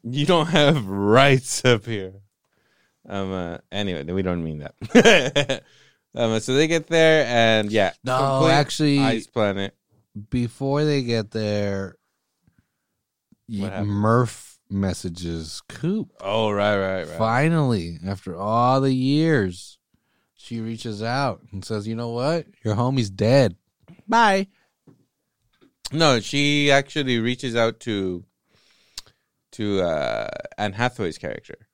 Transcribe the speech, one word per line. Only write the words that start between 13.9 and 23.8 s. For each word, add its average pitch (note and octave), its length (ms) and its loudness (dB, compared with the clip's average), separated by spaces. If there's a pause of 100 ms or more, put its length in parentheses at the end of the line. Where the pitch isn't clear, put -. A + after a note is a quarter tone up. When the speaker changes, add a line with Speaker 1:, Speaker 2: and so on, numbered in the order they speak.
Speaker 2:
messages E2+ 1000 -6
Coop. G3+ 400 -6 (100)
Speaker 1:
Oh, G#2+ 300 0
right, G#2 260 2
right, F#2+ 320 -2
right. D#2 80 -12
Speaker 2:
Finally, A#2 800 0 (100)
after F#2+ 300 -8
all A#2+ 460 2
the C3+ 100 2
years, C3 880 0 (560)
she - 260 -12
reaches A2 420 -8
out A#2+ 380 -4 (100)
and G2 140 -12
says, G#2+ 240 -6
"You A2+ 60 -4
know A#2 160 -6
what? C#3+ 340 -4 (180)
Your G#2+ 120 0
homie's A#2+ 340 0
dead. G#2+ 480 2 (500)